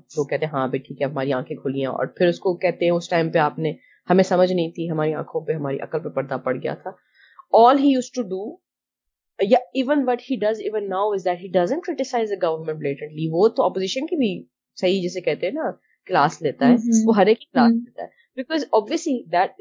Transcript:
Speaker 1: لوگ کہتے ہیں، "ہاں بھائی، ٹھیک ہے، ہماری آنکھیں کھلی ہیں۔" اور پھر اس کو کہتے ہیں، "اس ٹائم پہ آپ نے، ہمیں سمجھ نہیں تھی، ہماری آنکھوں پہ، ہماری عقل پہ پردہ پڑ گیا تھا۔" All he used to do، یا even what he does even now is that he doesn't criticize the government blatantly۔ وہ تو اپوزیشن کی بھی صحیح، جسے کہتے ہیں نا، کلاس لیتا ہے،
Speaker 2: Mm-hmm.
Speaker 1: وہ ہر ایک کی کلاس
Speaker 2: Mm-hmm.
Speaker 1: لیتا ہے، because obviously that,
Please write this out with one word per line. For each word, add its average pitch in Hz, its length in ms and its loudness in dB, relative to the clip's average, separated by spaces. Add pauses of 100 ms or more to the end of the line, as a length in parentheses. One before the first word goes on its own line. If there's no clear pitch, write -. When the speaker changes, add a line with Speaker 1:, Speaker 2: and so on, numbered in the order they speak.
(160)
Speaker 1:
لوگ 147 100 -2
کہتے 143 180 -2
ہیں، 151 80 -6
"ہاں 131 160 -2
بھائی، 131 100 -4
ٹھیک - 240 -8
ہے، 135 40 0
ہماری 139 260 -4
آنکھیں 127 240 -4
کھلی 135 220 -6
ہیں۔" 135 80 -2
اور 131 200 -4
پھر 175 200 0
اس 175 120 0
کو 180 180 -2
کہتے 175 280 -2
ہیں، 170 80 2
"اس 175 160 -2
ٹائم 165 220 0
پہ 165 80 0
آپ 147 200 2
نے، 156 140 -2 (380)
ہمیں 185 140 6
سمجھ 185 280 2
نہیں 170 180 -2
تھی، 170 200 -8
ہماری 156 240 -2
آنکھوں 147 260 -6
پہ، 160 120 -6
ہماری 139 280 -4
عقل - 200 -6
پہ 160 80 -10
پردہ 135 260 -6
پڑ 127 280 -4
گیا 139 120 -4
تھا۔" - 160 -14 (680)
All 240 200 8
he 277 120 2
used 254 340 0
to 202 60 -8
do، 190 280 -8 (840)
یا 202 180 4 (240)
even 269 160 0
what 247 180 0
he 220 320 -4
does 220 120 -2
even 208 280 -6
now 190 200 -2
is 190 200 -2
that 180 100 -2
he 185 220 0
doesn't 202 180 0
criticize 269 480 -4
the 185 220 -2
government 160 300 -6
blatantly۔ 151 520 -6
وہ 175 180 4
تو 262 140 0
اپوزیشن 190 440 -2
کی 339 100 -4
بھی 196 280 -2 (360)
صحیح، 190 220 0
جسے 175 180 -6
کہتے 165 260 -2
ہیں 202 80 -4
نا، 294 160 -4 (360)
کلاس 160 360 0
لیتا 156 220 -2
ہے، 247 60 8
Speaker 2:
Mm-hmm. 226 360 4
Speaker 1:
وہ 220 100 4
ہر 190 100 6
ایک 220 120 4
کی - 140 -20
کلاس - 120 4
Speaker 2:
Mm-hmm. 233 200 4
Speaker 1:
لیتا - 180 -16
ہے، - 380 -14
because 269 400 0
obviously 262 420 -4 (120)
that, 180 140 2 (120)